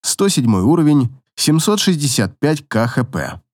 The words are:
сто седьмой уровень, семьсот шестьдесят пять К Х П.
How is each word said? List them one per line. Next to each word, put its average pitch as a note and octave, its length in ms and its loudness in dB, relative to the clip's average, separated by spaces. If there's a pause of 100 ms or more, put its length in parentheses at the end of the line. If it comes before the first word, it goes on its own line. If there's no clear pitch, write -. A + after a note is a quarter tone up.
сто - 260 -2
седьмой A#2+ 340 0
уровень, D3 540 2 (200)
семьсот E3 420 0
шестьдесят D3 640 -2
пять D3+ 260 -2
К A2+ 220 -2
Х B2 160 -2
П. D#2 360 -8 (140)